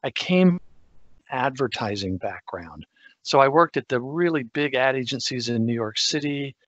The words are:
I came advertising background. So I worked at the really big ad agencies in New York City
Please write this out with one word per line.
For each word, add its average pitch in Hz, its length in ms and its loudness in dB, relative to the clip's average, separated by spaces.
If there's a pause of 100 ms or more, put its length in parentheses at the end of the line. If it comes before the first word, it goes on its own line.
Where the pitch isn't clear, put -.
I 143 80 -4
came 180 500 4 (680)
advertising 117 880 -2
background. 90 680 -10 (360)
So - 180 2
I 135 80 8
worked 156 280 4
at 135 120 -4
the 127 120 0
really 156 420 0
big 135 320 -2
ad 131 220 2
agencies 127 520 -4
in 117 180 0
New 120 80 0
York 110 240 -4
City 143 580 -4 (120)